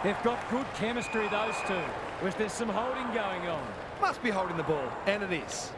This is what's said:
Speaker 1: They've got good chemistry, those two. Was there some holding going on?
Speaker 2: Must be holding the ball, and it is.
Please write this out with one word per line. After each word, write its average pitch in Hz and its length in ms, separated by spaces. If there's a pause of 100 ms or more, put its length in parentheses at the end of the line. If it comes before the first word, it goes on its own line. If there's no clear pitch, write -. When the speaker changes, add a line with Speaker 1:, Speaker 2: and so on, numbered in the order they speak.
Speaker 1:
They've 196 200
got 240 260
good 254 160 (100)
chemistry, 220 540
those 208 260 (120)
two. 185 140 (420)
Was 117 120
there 214 140
some 226 200
holding 247 440
going 190 340
on? 156 160 (380)
Speaker 2:
Must 359 200
be 240 80
holding 185 280
the 160 60
ball, 139 280 (160)
and 202 160
it 185 80
is. - 460